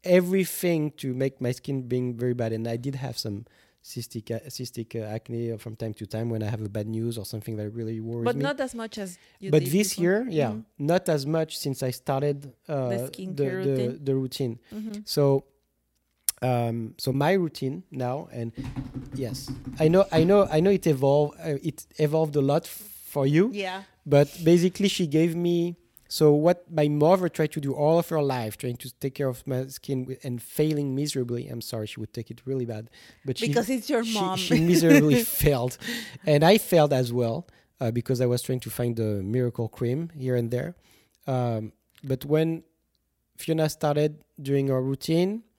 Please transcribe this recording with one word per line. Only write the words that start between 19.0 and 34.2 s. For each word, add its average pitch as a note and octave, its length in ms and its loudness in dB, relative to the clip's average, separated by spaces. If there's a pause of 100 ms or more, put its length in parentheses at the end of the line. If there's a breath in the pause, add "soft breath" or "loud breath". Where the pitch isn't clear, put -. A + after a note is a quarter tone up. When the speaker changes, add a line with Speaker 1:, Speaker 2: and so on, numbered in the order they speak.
Speaker 1:
yes, B2+ 380 -8 (280)
I D#3 80 4
know, F#3+ 240 6
I D#3+ 120 4
know, G3 260 6
I D#3 100 2
know F#3+ 120 4
it F#3+ 160 2
evolved, C#3+ 520 2
uh, D#3 220 -4
it - 240 -8 (120)
evolved D3+ 380 2
a C#3+ 60 4
lot C#3+ 240 2
f-, - 60 -14
for - 560 -4
you. E3+ 260 4
Speaker 2:
Yeah. F#3+ 300 -6 (220)
Speaker 1:
But D3 380 4
basically, F3 440 4
she F#3 180 0
gave D#3+ 300 2
me, F3 400 0 (320)
so D3+ 260 6
what E3+ 380 4
my D3+ 160 2
mother D#3+ 420 4
tried D3+ 220 -2
to D#3 100 -6
do C#3 120 -4
all D#3 260 4
of D#3+ 100 -2
her D#3 140 0
life, B2 340 -2
trying B2 200 -6
to - 220 -14
take C3+ 140 -4
care C#3 140 -2
of B2 180 -6
my C3 220 -4
skin C3+ 380 -6
wi-, C3 180 -10
and A#2+ 180 -8
failing D3 540 0
miserably. B2+ 520 -4
I'm A#2 140 -10
sorry, A2 240 -8
she - 140 -12
would G#2+ 120 -10
take A#2 200 -10
it A#2 140 -16
really C3 200 -4
bad. A2+ 240 -10 (340 loud breath)
But C3 140 -4
she, - 100 -2
Speaker 2:
Because G#3 220 2
it's B3+ 180 -2
your A#3 160 0
Speaker 1:
she, A3+ 120 -4
Speaker 2:
mom. F#3 220 0